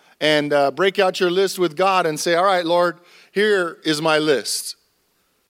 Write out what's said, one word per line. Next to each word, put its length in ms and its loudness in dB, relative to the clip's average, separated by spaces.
and, 320 0
uh, 200 2
break 260 -2
out 220 0
your 100 0
list 300 -2
with 160 -2
God 320 2
and 120 -4
say, 140 0
"All 100 2
right, 220 2
Lord, 320 0
here 520 0
is 180 -2
my 160 2
list." 600 -2